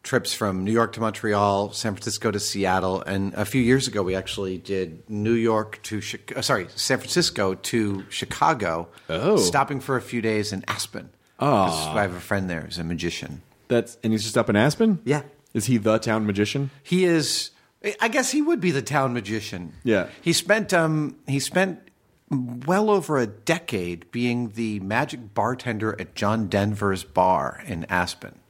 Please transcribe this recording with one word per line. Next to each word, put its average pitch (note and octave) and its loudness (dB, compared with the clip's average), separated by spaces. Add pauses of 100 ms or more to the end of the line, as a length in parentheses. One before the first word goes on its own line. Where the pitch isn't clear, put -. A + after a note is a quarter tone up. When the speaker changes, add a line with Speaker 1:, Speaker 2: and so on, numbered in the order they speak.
Speaker 1:
trips - 0
from F#2+ -2
New G#2 0
York A2+ 2
to A2 -10
Montreal, G#2 2
San A2 -4
Francisco G#2+ -2
to G2+ -2
Seattle, F#2 0
and G2 -4
a G#2+ -2
few C3 0
years C3 4
ago G#2 -2
we F#2 0
actually F#2+ -4
did F2 -6
New G#2+ 0
York A2 0
to G#2+ -6
Chi-, G#2 -10 (180)
uh, C3 -4
sorry, A2 0 (100)
San - 0
Francisco - 0
to G2+ -2
Chicago, G2+ 0 (220)
Speaker 2:
Oh. A#2+ 2
Speaker 1:
stopping C3+ 2
for C3+ -2
a A#2+ 0
few A#2 -4
days G#2+ 0
in F#2+ -6
Aspen. - -8 (300)
Speaker 2:
Aw. A#2+ 4
Speaker 1:
'Cause D#2+ -2
I G#2 2
have F#2 -2
a F2 -10
friend F#2+ -2
there E2 -4
who's D#2+ -10
a E2+ -6
magician. E2 -6 (240)
Speaker 2:
That's, A#2 0
and A2 0
he's G#2+ 0
just A2 0
up A#2 2
in G#2+ 4
Aspen? D#3 4
Speaker 1:
Yeah. C#3 0 (300)
Speaker 2:
Is G#2+ -2
he B2+ 4
the G#2+ 4
town A2 0
magician? G#2 0 (120)
Speaker 1:
He F#3 2
is. E3 2 (500)
I A#3 4
guess C4 0
he D4 2
would D4+ 2
be F3+ 2
the C3+ 0
town C3+ 2
magician. G2+ -6 (100)
Speaker 2:
Yeah. G2+ 4 (160)
Speaker 1:
He E3+ 2
spent, G#3 2
um, D#3 2 (100)
he C#3 0
spent F3+ -2 (500)
well C3+ 0
over D#3 2
a B2 4
decade F#2 -4
being A#2+ -2
the G#2+ -2
magic A2+ -2
bartender A2 -2
at F#2 -10
John G#2+ 0
Denver's G2+ 0
bar F2+ 2
in E2 -6
Aspen. - -2 (140)